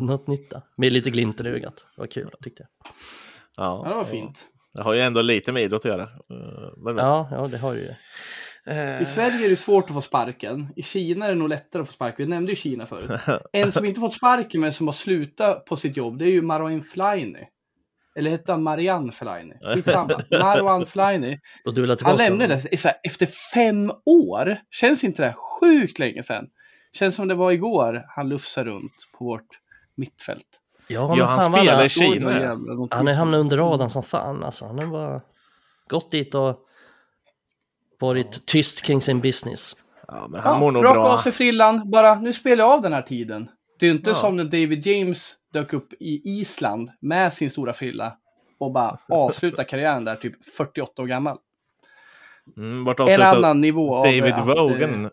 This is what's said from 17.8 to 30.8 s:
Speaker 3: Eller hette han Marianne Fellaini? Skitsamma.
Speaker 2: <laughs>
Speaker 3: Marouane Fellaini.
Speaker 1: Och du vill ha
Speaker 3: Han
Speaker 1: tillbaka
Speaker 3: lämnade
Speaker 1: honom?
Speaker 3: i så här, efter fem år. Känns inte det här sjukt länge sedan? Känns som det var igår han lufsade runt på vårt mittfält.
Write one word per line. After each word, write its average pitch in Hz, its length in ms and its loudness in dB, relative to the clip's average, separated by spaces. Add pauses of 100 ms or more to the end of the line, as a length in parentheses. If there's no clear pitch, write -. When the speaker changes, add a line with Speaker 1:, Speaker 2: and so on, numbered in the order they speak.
Speaker 3:
Eller 151 160 -2
hette 165 220 -2
han 160 100 -2
Marianne 160 500 -2
Fellaini? 87 420 -12 (200)
Skitsamma. 170 520 0
Speaker 2:
<laughs> - 40 -20
Speaker 3:
Marouane 190 560 2
Fellaini. 180 520 -2 (260)
Speaker 1:
Och 117 100 -6
du 131 60 0
vill 123 100 2
ha - 20 2
Speaker 3:
Han 113 60 0
Speaker 1:
tillbaka 190 180 2
Speaker 3:
lämnade 208 380 2
Speaker 1:
honom? 135 180 -4
Speaker 3:
i 175 40 2
så 156 120 0
här, - 140 2
efter 175 240 -2 (280)
fem 214 380 2 (120)
år. 196 520 4 (140)
Känns 254 340 2
inte 160 180 -2
det 131 40 4
här 120 100 -4 (240)
sjukt 311 380 4
länge 117 240 -2
sedan? 110 240 -8 (460)
Känns 190 220 0
som 196 140 -4
det 190 60 0
var 180 180 2
igår 147 560 0
han 139 200 -6
lufsade 135 420 -6
runt 98 220 -12 (260)
på 123 60 -10
vårt 113 220 -8 (480)
mittfält. - 520 -12 (420)